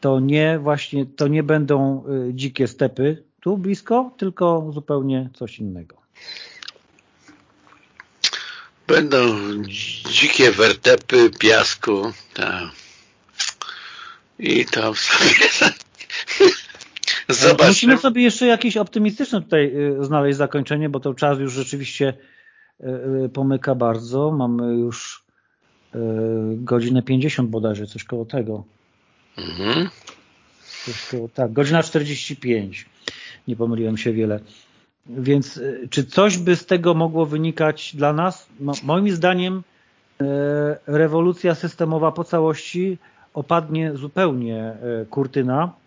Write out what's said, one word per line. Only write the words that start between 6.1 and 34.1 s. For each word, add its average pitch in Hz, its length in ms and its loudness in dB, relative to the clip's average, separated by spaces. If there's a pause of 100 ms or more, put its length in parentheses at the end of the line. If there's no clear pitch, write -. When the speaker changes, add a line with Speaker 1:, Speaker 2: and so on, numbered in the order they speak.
Speaker 2:
Będą 151 300 4 (460)
dzi-, - 460 -12
dzikie - 420 6
wertepy, 120 760 6 (100)
piasku, 110 720 2 (220)
tak. 92 300 -6 (1800)
I 117 260 2
tam 110 300 -2
sobie - 800 4 (760)
<laughs> - 800 -8
zobaczymy. 131 380 6
Speaker 1:
Musimy 240 300 6
sobie 247 260 2
jeszcze 240 220 4
jakieś 233 320 4
optymistyczne 214 640 0
tutaj, 147 340 2 (240)
y, 139 60 0
znaleźć 143 320 2
zakończenie, 147 520 -2
bo 139 100 -4
to 139 140 -4
czas 143 260 0
już 135 140 -4
rzeczywiście, 135 600 -4 (680)
y, - 60 -16 (400)
y, 123 40 -4
pomyka 135 460 -2
bardzo. 120 560 -2
Mamy 120 420 -2
już, 120 500 -6 (720)
y, 117 40 -8 (560)
godzinę 120 460 0
pięćdziesiąt 131 480 0
bodajże, 107 380 -4
coś 113 160 -14
koło 117 220 -8
tego. 110 380 -6 (760)
Speaker 2:
Mhm. 98 520 -4 (960)
Speaker 1:
Coś 117 260 -12
koło, 117 180 -6
tak, 117 240 -2
godzina 143 300 2
czterdzieści 147 520 -4
pięć. 107 500 -4 (600)
Nie 123 80 -4
pomyliłem 113 420 -2
się 113 160 -2